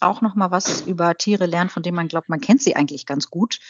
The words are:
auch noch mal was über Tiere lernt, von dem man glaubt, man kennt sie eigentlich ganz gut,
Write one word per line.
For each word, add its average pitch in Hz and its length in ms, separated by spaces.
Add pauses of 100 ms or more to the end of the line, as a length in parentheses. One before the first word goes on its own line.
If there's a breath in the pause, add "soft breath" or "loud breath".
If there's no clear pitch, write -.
auch 196 200
noch 208 140
mal 190 160
was 185 300
über 175 360
Tiere 196 300
lernt, 175 240
von 170 100
dem 175 140
man 170 140
glaubt, 165 200
man 160 120
kennt 226 200
sie - 140
eigentlich 143 320
ganz 139 240
gut, 202 280 (100)